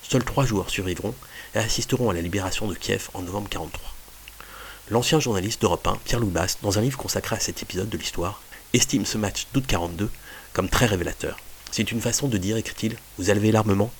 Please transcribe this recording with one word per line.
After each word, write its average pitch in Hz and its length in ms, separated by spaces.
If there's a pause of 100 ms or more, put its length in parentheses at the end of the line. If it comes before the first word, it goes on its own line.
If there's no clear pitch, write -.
Seuls 127 200
trois - 220
joueurs 98 240
survivront 98 460 (400)
et 107 40
assisteront 117 500
à 95 40
la 85 80
libération 92 460
de 90 80
Kiev - 380
en 98 80
novembre 95 280
quarante-trois. 85 440 (960)
L'ancien 120 300
journaliste 107 420
d'Europe 90 260
un, - 180
Pierre 117 140
Loubas, 92 440
dans 101 160
un - 20
livre 131 160
consacré - 380
à 107 40
cet - 220
épisode 95 280
de 98 80
l'histoire, 87 440 (320)
estime 117 320
ce - 140
match 104 340
d'août 139 140
quarante-deux 85 420 (440)
comme 98 160
très - 180
révélateur. « 85 500 (340)
C'est 110 200
une 117 100
façon 120 260
de 113 120
dire », 101 180
écrit-il, « - 400 (220)
vous 95 100
avez 104 220
l'armement 107 480